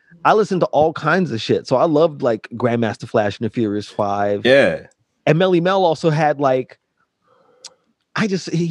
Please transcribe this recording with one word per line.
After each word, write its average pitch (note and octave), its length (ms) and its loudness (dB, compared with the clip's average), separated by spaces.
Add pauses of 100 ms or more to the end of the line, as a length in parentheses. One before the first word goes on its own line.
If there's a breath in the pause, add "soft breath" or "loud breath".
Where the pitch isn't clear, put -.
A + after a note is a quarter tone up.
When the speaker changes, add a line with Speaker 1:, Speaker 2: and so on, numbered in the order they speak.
(260 soft breath)
Speaker 1:
I D3+ 80 6
listened G3 280 2
to E3 60 2
all D3+ 260 2
kinds D#3 380 0
of A2+ 100 -6
shit. G#2+ 260 0
So C#3 100 0
I C3+ 80 2
loved, D3+ 360 2
like, A#2 340 -2
Grandmaster A#2 520 -2
Flash G#2 320 -2
and A#2 60 -6
the G#2+ 40 -2
Furious G#2 380 -4
Five. G2+ 580 -4
Speaker 2:
Yeah. A2+ 420 2 (380)
Speaker 1:
And D3+ 140 2
Melly F3+ 220 2
Mel F#3 240 0
also D#3+ 240 0
had, D3+ 300 0
like, C3 380 0 (1400 soft breath)
I - 100 0
just, F#3+ 240 -4
he E3+ 220 0